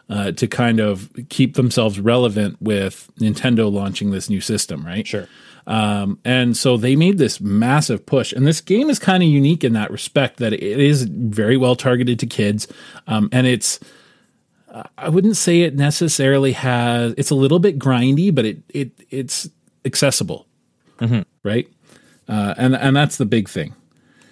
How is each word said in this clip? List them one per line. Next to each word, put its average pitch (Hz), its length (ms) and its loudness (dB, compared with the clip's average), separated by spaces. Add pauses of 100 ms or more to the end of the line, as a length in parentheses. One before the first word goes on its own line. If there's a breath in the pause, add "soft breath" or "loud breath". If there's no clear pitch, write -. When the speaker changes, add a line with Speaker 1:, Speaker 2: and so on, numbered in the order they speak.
Speaker 1:
uh, 101 220 -4
to 117 160 -4
kind 117 320 2
of 104 320 -2 (180)
keep - 280 0
themselves 113 420 0
relevant 107 640 0
with 98 560 -4
Nintendo 110 540 0
launching 98 400 -4
this 95 180 -6
new 98 100 -2
system, 87 460 -6
right? 95 180 -6
Speaker 2:
Sure. 101 220 -8 (400 loud breath)
Speaker 1:
Um, 104 580 -2
and 123 320 0
so 123 200 2
they 123 180 0
made 175 240 4
this 127 220 0
massive 113 640 0
push, 120 260 0
and 131 140 0
this 156 140 2
game 247 280 0
is 285 120 -2
kinda 185 260 2
unique 147 380 2
in 117 80 2
that 107 180 -2
respect - 460 -2
that 110 160 -2
it - 100 -6
is 135 400 2
very 110 540 0
well 123 180 2
targeted 123 460 0
to - 60 -4
kids. 107 420 -2 (400 loud breath)
Um, 107 240 0
and 127 160 4
it's, - 320 -2 (1160 soft breath)
I - 120 -8
wouldn't 185 280 2
say 170 260 2
it 156 120 0
necessarily 139 800 2
has, 120 640 0
it's 139 140 -2
a 151 40 2
little 135 240 4
bit 175 200 2
grindy, 135 540 2
but 127 120 2
it, 107 140 -4 (100)
it, 139 240 -8 (180)
it's 131 380 -8 (360)
accessible, - 600 -2 (520)
Speaker 2:
Mm-hmm. 113 240 0 (200)
Speaker 1:
right? 110 260 -2 (600 soft breath)
Uh, 104 280 -2
and, 127 180 2
and 135 220 2
that's 143 200 0
the 123 100 0
big 104 220 0
thing. 76 260 -8 (580 soft breath)